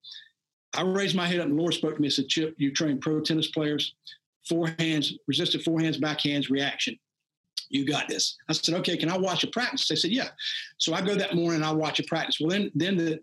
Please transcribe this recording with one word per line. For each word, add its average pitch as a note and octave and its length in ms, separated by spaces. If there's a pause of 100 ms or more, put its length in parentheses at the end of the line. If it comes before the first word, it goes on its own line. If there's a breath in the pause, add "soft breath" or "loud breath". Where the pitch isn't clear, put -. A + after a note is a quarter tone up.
(760 loud breath)
I D3+ 80
raised F#3 340
my F3 100
head F3 140
up E3 60
and D3 120
the - 20
Lord E3 140
spoke D#3 220
to - 40
me D3 60
and C3+ 60
said, C3+ 160
"Chip, D#3 300
you C#3 140
train D3 280
pro D#3 200
tennis D#3 280
players, D3+ 440 (560 loud breath)
forehands, D#3+ 680 (120)
resisted D#3+ 380
forehands, D#3+ 360
backhands, C#3+ 480
reaction. C3 480 (720)
You C3+ 180
got C#3 200
this." - 300 (140)
I - 20
said, D#3+ 240
"Okay, F3+ 200
can D#3+ 140
I F#3+ 60
watch F#3 280
a - 20
practice?" B3 420
They D#3 80
said, E3 140
"Yeah." A#3+ 180 (500 loud breath)
So E3 140
I F3+ 80
go G3 140
that F#3+ 200
morning E3+ 220
and D#3 80
I D#3 80
watch D#3 280
a D3+ 40
practice. - 340
Well, D#3 120
then, G3 240
then F3+ 220
the, D#3+ 260